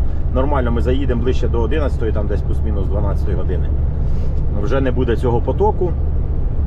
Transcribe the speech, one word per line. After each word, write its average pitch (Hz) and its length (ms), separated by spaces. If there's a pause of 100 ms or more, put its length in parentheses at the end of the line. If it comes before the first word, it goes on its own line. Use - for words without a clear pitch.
(340)
нормально 131 380
ми 117 100
заїдемо 123 400
ближче 127 260
до 117 140
одинадцятої, - 500
там 98 160
десь 101 140
плюс-мінус - 460
дванадцятої - 500
години. - 320 (920)
Вже 135 200
не 131 100
буде 120 240
цього 117 260
потоку, 180 500 (760)